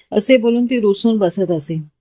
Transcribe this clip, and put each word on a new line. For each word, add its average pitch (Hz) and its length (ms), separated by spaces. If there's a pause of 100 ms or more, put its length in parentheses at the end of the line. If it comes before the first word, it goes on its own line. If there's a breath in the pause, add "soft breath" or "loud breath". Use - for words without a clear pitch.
(120 soft breath)
असे 208 240
बोलून 240 300
ती 240 140
रुसून 214 380
बसत 185 320
असे, 160 320 (180)